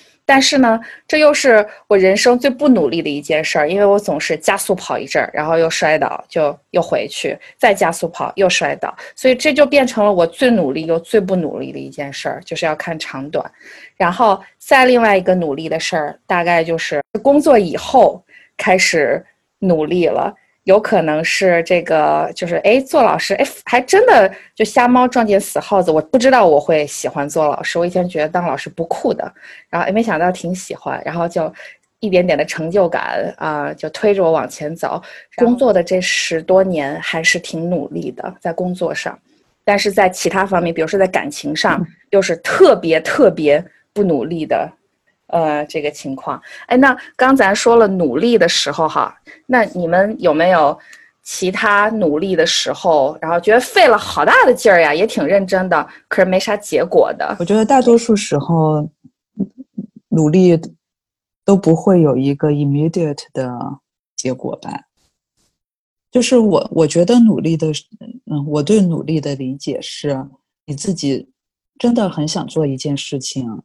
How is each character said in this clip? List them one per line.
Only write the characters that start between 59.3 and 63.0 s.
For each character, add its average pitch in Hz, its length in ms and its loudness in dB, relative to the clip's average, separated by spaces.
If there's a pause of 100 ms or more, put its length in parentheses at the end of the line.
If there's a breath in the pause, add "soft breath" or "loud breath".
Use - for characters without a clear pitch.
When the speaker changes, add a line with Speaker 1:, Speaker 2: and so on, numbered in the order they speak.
Speaker 2:
努 156 180 2
力 175 320 4 (880)
都 196 100 4
不 165 180 2
会 175 280 2
有 143 120 2
一 135 200 0
个 151 160 -2
immediate 147 800 -2